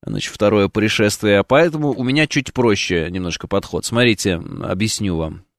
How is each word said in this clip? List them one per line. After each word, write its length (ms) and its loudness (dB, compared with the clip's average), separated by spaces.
значит, 260 -6
второе 360 2
пришествие. 760 2
Поэтому 500 2
у 100 -4
меня 240 0
чуть 260 -4
проще 560 2
немножко 380 -6
подход. 380 -4
Смотрите, 500 2
объясню 840 -4
вам. 300 -6